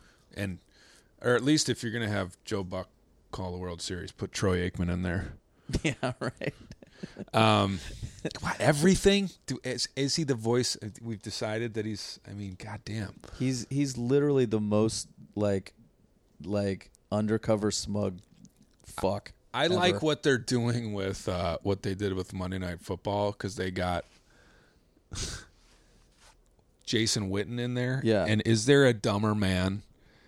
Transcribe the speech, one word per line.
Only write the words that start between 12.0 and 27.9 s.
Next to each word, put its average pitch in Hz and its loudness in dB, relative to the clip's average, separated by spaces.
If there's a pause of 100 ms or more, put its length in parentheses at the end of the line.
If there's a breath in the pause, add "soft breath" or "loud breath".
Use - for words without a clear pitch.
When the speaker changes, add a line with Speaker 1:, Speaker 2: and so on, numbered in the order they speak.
Speaker 1:
I 101 -12
mean, 98 -10
goddamn. 104 -10 (260)
Speaker 2:
He's, 127 -2
he's 135 -2
literally 135 4
the 110 0
most, 107 2 (260)
like, 101 0 (680)
like, 101 -2 (180)
undercover 107 2
smug 101 -4 (680)
fuck - -4 (220)
Speaker 1:
I 139 2
like 180 4
Speaker 2:
ever. 151 -2
Speaker 1:
what 151 0
they're 135 6
doing 117 0
with, 98 -2
uh, 87 0
what 98 0
they 98 -2
did 98 -2
with 92 -6
Monday 92 -4
Night 90 -6
Football, 101 -2
'cause 101 -8
they 92 -2
got 90 0 (1080 soft breath)
<laughs> - -10 (1700 loud breath)
Jason 110 0
Witten 104 -4
in 123 -4
there. 127 -2